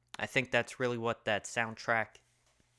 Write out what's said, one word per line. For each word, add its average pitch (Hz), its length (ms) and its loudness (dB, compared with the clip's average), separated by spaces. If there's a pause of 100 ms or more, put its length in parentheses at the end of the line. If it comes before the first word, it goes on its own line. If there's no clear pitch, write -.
(180)
I 104 60 -2
think 127 260 -2
that's 120 300 0
really 123 160 0
what 117 300 -2
that 104 180 2
soundtrack, 113 600 0 (720)